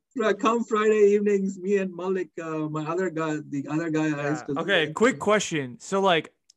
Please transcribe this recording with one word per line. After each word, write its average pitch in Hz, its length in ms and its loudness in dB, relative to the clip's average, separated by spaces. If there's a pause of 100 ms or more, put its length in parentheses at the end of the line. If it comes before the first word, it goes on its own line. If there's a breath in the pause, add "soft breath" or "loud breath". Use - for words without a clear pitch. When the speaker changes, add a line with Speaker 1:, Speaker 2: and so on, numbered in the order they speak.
(160)
Speaker 1:
fr-, 214 160 2
come 226 320 0
Friday 214 500 4
evenings, 196 440 0
me 190 200 0
and 185 160 -4
Malik, 185 360 -4 (120)
uh, 156 280 -4
my 151 160 -6
other 180 240 -2
guy, 156 260 -4 (140)
the 139 180 -6
other 160 220 -2
guy 156 160 0
I 143 240 -2
used 151 180 -4
Speaker 2:
Yeah. 143 60 -4
Speaker 1:
to 190 60 -2
Speaker 2:
Okay, 175 260 2
Speaker 1:
live 151 80 -6
Speaker 2:
quick 240 240 4
question. 160 600 0
So, 196 200 -2
like, 175 320 2 (240)